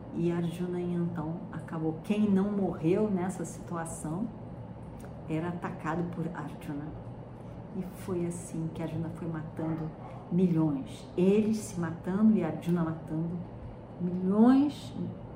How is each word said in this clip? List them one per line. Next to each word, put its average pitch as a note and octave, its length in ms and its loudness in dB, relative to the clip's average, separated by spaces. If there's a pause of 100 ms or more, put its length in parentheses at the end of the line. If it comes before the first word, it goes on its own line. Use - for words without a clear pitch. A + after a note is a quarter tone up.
(160)
e E3+ 160 2
Arjuna, F3 480 -2
então, E3+ 540 -2 (180)
acabou. D#3+ 520 -2
Quem G#3 260 4
não G3 220 4
morreu F#3+ 580 2
nessa F3+ 340 0
situação E3 840 -6 (1000)
era D#3+ 200 -2
atacado E3+ 540 -2 (120)
por D#3+ 200 -2
Arjuna. C#3+ 520 -8 (880)
E F#3+ 60 -4 (220)
foi F3 220 0
assim E3 480 -4
que E3+ 80 -6
Arjuna D#3+ 280 -4
foi - 180 -6
matando D#3+ 640 -4 (400)
milhões. D#3+ 880 2
Eles G#3+ 420 6
se - 220 -6
matando F#3+ 560 6
e F3 80 4
Arjuna E3+ 400 2
matando D#3+ 540 -2 (640)
milhões, G#3 920 6 (420)